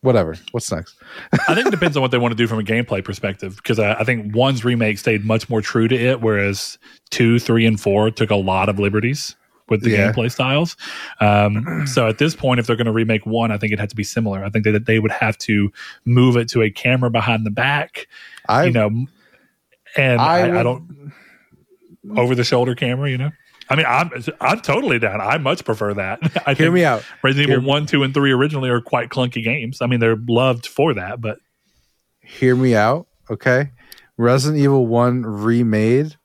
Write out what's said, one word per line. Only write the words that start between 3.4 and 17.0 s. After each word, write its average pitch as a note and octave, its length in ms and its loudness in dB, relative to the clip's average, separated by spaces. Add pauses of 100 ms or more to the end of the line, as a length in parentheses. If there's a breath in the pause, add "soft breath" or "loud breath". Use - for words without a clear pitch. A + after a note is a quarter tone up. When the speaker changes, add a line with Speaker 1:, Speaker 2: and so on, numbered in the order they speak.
Speaker 2:
'cause A2+ 180 -2
I, G#2+ 140 2
I A2+ 100 -2
think A2 300 -4
one's B2 300 2
remake A#2 340 0
stayed G#2+ 260 -2
much A2 260 -2
more A2+ 100 0
true A2+ 280 0
to B2+ 80 2
it, B2 240 0
whereas G2+ 580 -2 (320 soft breath)
two, A#2 300 2
three, A2+ 260 2
and A2 120 2
four G#2 320 2
took A2 200 -2
a G#2 60 2
lot F#2+ 320 0
of G2 100 -2
liberties G#2+ 560 -2 (340)
with G#2+ 140 0
the A#2+ 80 2
Speaker 1:
Yeah. G2+ 220 2
Speaker 2:
gameplay A#2+ 180 -2
styles. C#3 460 -2 (440 loud breath)
Um, G#2+ 680 2
Speaker 1:
<clears throat> C3+ 60 -6
Speaker 2:
so B2 140 2
at A2 120 -2
this D#3 180 2
point, B2+ 240 0
if A2 80 -4
they're A#2 80 2
gonna A2+ 160 0
remake A2+ 340 0
one, A2+ 240 0
I G#2 80 -2
think G#2+ 140 -2
it G2+ 80 -4
had G2+ 100 -4
to - 60 -12
be G#2+ 80 -4
similar. G2+ 400 -4
I G2+ 40 -6
think G#2+ 160 -2
that G#2+ 220 2
they A2+ 140 2
would G#2+ 120 0
have - 260 -2
to G2+ 340 0 (320 loud breath)
move B2 320 4
it A#2 140 0
to A#2 120 2
a G#2+ 80 2
camera B2 400 0